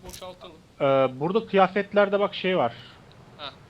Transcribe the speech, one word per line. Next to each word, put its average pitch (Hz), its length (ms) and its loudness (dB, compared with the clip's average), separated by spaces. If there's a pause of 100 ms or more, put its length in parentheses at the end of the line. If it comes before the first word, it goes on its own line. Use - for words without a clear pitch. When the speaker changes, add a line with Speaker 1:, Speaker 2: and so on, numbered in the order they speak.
Speaker 1:
box'ını 180 60 -16
boşaltalım. 185 460 -18 (260)
Speaker 2:
e, 135 380 2
burada 190 280 -2
kıyafetlerde 196 720 2
bak 202 160 -2
şey 185 220 -2
var. 120 160 0 (640)
Speaker 1:
Ha. 139 160 -16 (160)